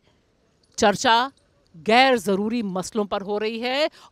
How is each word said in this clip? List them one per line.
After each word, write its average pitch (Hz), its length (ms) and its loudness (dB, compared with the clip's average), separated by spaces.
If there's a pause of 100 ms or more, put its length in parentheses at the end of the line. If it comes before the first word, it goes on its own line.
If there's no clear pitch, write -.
(800)
चर्चा 233 520 2 (460)
गैर 240 420 4
ज़रूरी 208 440 -2
मसलों 190 420 -6
पर 202 180 -6
हो 208 160 -6
रही 220 220 -6
है, 262 280 -2 (240)